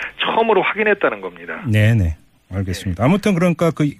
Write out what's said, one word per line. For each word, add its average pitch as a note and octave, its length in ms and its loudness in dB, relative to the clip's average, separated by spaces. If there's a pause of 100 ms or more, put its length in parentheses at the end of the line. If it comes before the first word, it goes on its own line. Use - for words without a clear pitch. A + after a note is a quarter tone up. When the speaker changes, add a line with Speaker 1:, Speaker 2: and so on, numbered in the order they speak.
(200)
Speaker 1:
처음으로 A3 400 2
확인했다는 G3 600 0
겁니다. E2+ 480 -12
Speaker 2:
네, G#2+ 240 4
네. E2+ 220 2 (360)
알겠습니다. F#2+ 500 -4
Speaker 1:
네. B2 40 4
Speaker 2:
아무튼 G3 280 2
그러니까 E3+ 360 0
그 D3 180 0 (120)